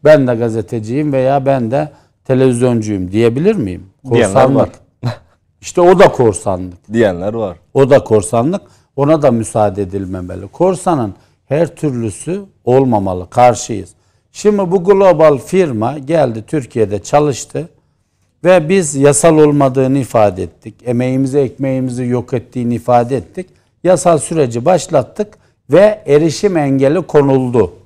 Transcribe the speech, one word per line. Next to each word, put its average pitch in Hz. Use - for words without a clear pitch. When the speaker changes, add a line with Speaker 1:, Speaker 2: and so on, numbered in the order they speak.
Speaker 1:
ben 151
de 123
gazeteciyim 117
veya 131
ben 131
de 143
televizyoncuyum 120
diyebilir 120
miyim? 92
Speaker 2:
Diyenler 120
Speaker 1:
Korsanlık. 131
Speaker 2:
var. 101
<laughs> -
Speaker 1:
İşte -
o 175
da 190
korsanlık. 92
Speaker 2:
Diyenler 101
var. 101
Speaker 1:
O 135
da 139
korsanlık. 117
Ona 147
da 139
müsaade 104
edilmemeli. 92
Korsanın 165
her 156
türlüsü 135
olmamalı. 104
Karşıyız. 117
Şimdi 196
bu 185
global 170
firma 135
geldi 131
Türkiye'de 110
çalıştı 147
ve 170
biz 170
yasal 143
olmadığını 139
ifade 104
ettik. 104
Emeğimizi, 127
ekmeğimizi 131
yok 123
ettiğini 120
ifade 120
ettik. 147
Yasal 170
süreci 127
başlattık 165
ve 208
erişim 160
engeli 139
konuldu. 131